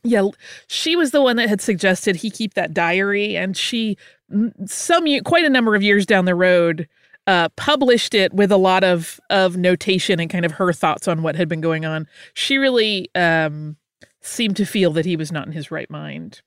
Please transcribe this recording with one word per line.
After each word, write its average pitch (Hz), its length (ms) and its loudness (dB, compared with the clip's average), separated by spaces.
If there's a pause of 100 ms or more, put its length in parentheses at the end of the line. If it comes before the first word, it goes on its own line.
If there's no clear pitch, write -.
Yeah, 208 240 2 (380)
she - 280 -2
was 320 160 0
the 285 100 4
one 247 140 4
that 226 140 0
had 208 100 0
suggested 190 560 0
he 196 160 -8
keep - 220 -8
that 165 200 -4
diary, 196 640 0
and 185 220 -4
she, 220 400 -4 (340)
m-, 214 220 0 (120)
some 339 420 0
ye-, 277 120 2
quite 339 240 2
a 302 60 2
number 233 260 4
of 196 80 2
years 202 220 4
down 196 180 4
the 180 120 2
road, 170 520 2 (380)
uh, 175 300 2
published 262 580 0
it 190 200 2
with 190 180 2
a 202 60 4
lot 185 260 4
of, 175 340 0 (120)
of 190 260 2
notation 185 640 0
and 170 100 -4
kind 180 140 -2
of 165 80 -2
her 180 220 -2
thoughts - 340 -2
on 160 160 -2
what 156 140 -4
had 175 100 0
been 160 140 -6
going 160 240 -2
on. 156 200 -6 (280)
She - 240 -2
really, 226 580 0
um, 156 600 0 (420)
seemed 214 380 -4
to 202 80 0
feel 185 260 0
that 160 140 0
he 180 100 -2
was 156 160 -6
not 151 160 -8
in 160 60 -12
his 156 180 -10
right - 180 -10
mind. 151 580 -14